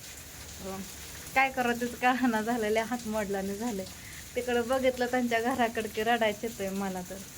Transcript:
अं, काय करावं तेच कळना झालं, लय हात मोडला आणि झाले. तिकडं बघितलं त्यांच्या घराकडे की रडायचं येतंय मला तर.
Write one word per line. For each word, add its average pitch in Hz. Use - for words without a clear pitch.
अं, 190
काय 262
करावं 240
तेच 240
कळना 247
झालं, 220
लय 220
हात 233
मोडला 208
आणि 196
झाले. 208
तिकडं 240
बघितलं 254
त्यांच्या 240
घराकडे 226
की 220
रडायचं 220
येतंय 196
मला 190
तर. 185